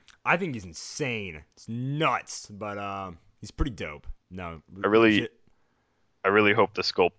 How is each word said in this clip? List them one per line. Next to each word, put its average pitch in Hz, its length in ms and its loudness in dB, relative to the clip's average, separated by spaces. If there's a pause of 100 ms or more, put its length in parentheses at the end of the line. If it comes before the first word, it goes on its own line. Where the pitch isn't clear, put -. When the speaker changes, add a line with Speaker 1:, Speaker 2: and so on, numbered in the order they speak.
(260)
Speaker 1:
I 151 120 4
think 170 160 -2
he's 104 120 -8
insane. 95 800 -8 (120)
It's - 120 -20
nuts, 131 800 -2
but, 104 300 -8
um, 98 400 -6 (240)
he's 107 100 -14
pretty - 200 0
dope. 76 360 -10 (220)
No, 85 320 -10 (220)
Speaker 2:
I 98 40 4
really 110 280 6
Speaker 1:
legit. - 180 0 (920)
Speaker 2:
I 95 40 6
really 101 240 6
hope 101 200 4
the 92 80 -4
sculpt 90 380 2